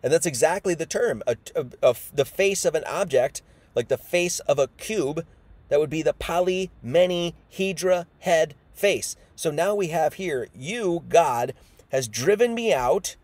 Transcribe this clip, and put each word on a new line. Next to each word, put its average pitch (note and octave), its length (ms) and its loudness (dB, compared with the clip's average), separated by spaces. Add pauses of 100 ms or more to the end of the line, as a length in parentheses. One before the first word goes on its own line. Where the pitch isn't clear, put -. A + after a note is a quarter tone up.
And - 100 0
that's E3+ 140 2
exactly E3 480 0
the D#3 120 -4
term. A3 400 -2
A, A#2+ 100 0 (180)
a, D3 120 -4 (160)
a, B2+ 140 6 (160)
the C#3+ 120 0
face G3 400 0
of D#3+ 100 0
an D#3 120 0
object, C#3+ 540 0 (340)
like A#2+ 140 -2
the B2+ 80 2
face F3 440 -2
of C#3+ 180 0
a C3+ 180 2
cube, D#3+ 480 -4 (440)
that D3 100 2
would D3+ 120 0
be D#3 120 -4
the D3+ 100 2
poly, F#3 580 -2 (120)
many, E3+ 520 0 (160)
hedra, F3+ 560 -2 (120)
head, D#3+ 360 0 (200)
face. E3+ 420 0 (200)
So E3 140 -2
now E3+ 240 0
we G3 140 -2
have D#3 260 0
here, D3+ 400 -4
"You, F3 540 -4
God, B2+ 460 2 (360)
has C3 180 0
driven G3+ 460 2
me A3+ 200 2
out" C#3 500 0